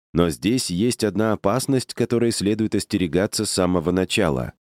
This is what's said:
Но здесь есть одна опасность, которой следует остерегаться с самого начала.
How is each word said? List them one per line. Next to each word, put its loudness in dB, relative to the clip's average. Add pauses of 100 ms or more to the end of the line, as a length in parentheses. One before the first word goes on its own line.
(120)
Но 4
здесь -2
есть 0
одна 0
опасность, -2
которой 0
следует -2
остерегаться -2
с -4
самого 2
начала. 0 (240)